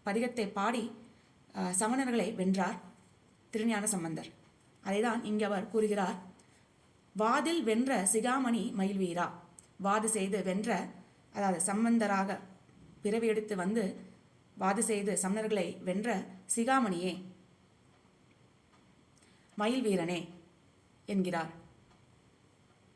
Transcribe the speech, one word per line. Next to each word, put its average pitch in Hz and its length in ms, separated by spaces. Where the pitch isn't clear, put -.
பதிகத்தை 233 480
பாடி, 220 400
ஆ, 185 140
சமணர்களை 233 640
வென்றார் 185 420
திருஞான 214 360
சம்பந்தர். 165 420
அதைதான் 220 400
இங்கு 214 200
அவர் 202 260
கூறுகிறார், 208 460
"வாதில் 262 460
வென்ற 226 500
சிகாமணி 233 600
மயில்வீரா." 190 580
வாது 208 300
செய்து 196 340
வென்ற, 190 460
அதாவது 196 400
சம்பந்தராக 202 640
பிறவி 226 240
எடுத்து 214 300
வந்து 196 400
வாது 196 240
செய்து 202 400
சமணர்களை 202 600
வென்ற 196 440
சிகாமணியே, 208 680
மயில் 233 260
வீரனே 175 460
என்கிறார். 175 440